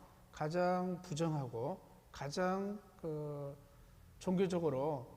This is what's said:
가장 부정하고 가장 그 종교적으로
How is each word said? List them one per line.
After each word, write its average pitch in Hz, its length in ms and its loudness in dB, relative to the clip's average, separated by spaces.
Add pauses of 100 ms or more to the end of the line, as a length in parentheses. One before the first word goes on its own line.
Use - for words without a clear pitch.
(340)
가장 180 680 2
부정하고 147 800 0 (320)
가장 190 720 -2 (160)
그 147 580 -6 (640)
종교적으로 160 960 2